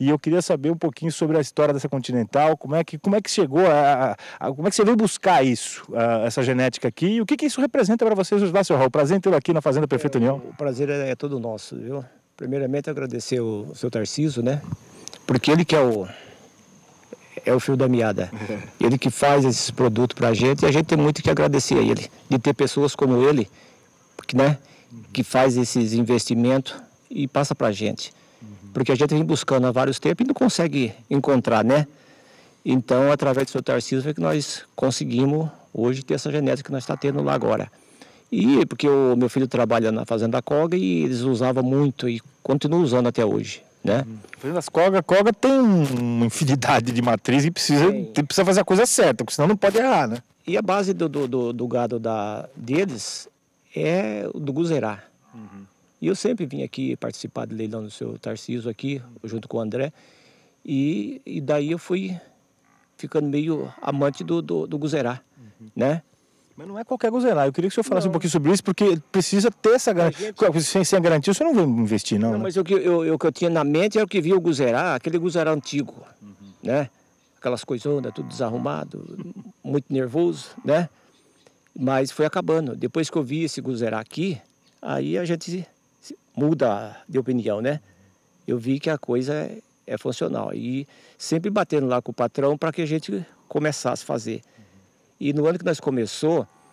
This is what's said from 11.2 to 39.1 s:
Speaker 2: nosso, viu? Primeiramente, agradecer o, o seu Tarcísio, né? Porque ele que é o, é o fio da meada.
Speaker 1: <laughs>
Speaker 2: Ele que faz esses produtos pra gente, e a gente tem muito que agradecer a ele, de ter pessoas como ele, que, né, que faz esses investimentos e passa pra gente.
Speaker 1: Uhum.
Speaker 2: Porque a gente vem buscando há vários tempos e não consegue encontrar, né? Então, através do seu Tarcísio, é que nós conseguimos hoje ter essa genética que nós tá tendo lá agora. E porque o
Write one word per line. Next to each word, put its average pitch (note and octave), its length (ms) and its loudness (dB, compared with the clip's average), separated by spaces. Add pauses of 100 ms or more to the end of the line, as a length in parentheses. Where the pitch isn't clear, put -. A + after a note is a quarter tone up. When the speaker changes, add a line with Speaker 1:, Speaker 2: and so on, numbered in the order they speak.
Speaker 2:
nosso, A#2 380 -8
viu? B2+ 260 -10 (360)
Primeiramente, C#3 500 -4
agradecer C3+ 500 -4
o, A2+ 320 -4
o D3+ 60 -14
seu - 140 -4
Tarcísio, A#2+ 520 -2
né? C#3 200 -2 (640)
Porque B2+ 240 2
ele E3+ 140 6
que D#3 120 2
é D3+ 40 6
o, A2 260 2 (1400)
é B2 80 4
o B2+ 60 4
fio C3+ 160 0
da C3 120 2
meada. G#2+ 420 0 (240)
Speaker 1:
<laughs> - 260 -12
Speaker 2:
Ele B2 180 4
que C3 120 0
faz C#3+ 340 4
esses B2+ 260 0
produtos A#2+ 440 2
pra A#2 200 2
gente, B2+ 280 2
e - 40 4
a D3 60 4
gente D#3 140 4
tem E3 120 2
muito D3 240 2
que - 80 2
agradecer C#3+ 480 2
a A#2 40 4
ele, A2+ 280 0 (180)
de C3 100 2
ter C#3 160 2
pessoas C#3+ 420 0
como B2+ 260 4
ele, C3+ 260 4 (800)
que, - 100 -2
né, C#3 220 4 (540)
que A2 100 -2
faz C3 340 4
esses A#2+ 360 2
investimentos A#2+ 840 2 (340)
e D3 200 -4
passa C#3+ 260 -2
pra A#2+ 160 0
gente. G#2 420 -6 (300)
Speaker 1:
Uhum. G#2 300 -20
Speaker 2:
Porque B2+ 200 0
a - 20 4
gente D3 200 2
vem D#3 100 2
buscando C#3 420 0
há B2+ 40 2
vários C3 280 0
tempos E3+ 260 0
e - 20 -2
não C#4 80 0
consegue C#3+ 580 0 (160)
encontrar, B2 560 2
né? C#3+ 220 4 (800)
Então, C3 480 2
através C#3 340 2
do - 60 -16
seu B2+ 100 -4
Tarcísio, C3 480 -2
é D3+ 40 -4
que E3 60 -8
nós D#3 440 -2 (100)
conseguimos C#3+ 760 0 (240)
hoje B2 300 -2
ter D3+ 120 -2
essa D3 160 -4
genética C#3 380 -2
que D3 40 -6
nós C3+ 120 -6
tá C#3+ 120 -4
tendo C#3 260 -2
lá C#3+ 120 0
agora. A2 360 -2 (640)
E A3 340 4
porque C#3+ 220 -2
o C#3 280 4